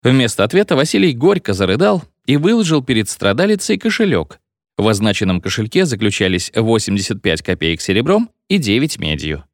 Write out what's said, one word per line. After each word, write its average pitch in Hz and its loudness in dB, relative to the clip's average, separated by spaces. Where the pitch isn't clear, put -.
Вместо 123 2
ответа 180 0
Василий 165 2
горько 147 0
зарыдал 120 0
и 139 2
выложил 165 2
перед 110 -2
страдалицей 190 0
кошелек. 190 -2
В 104 0
означенном 98 0
кошельке 117 -2
заключались 101 -2
восемьдесят 107 0
пять 80 -2
копеек 82 -4
серебром 156 0
и 190 2
девять 127 -2
медью. 76 -6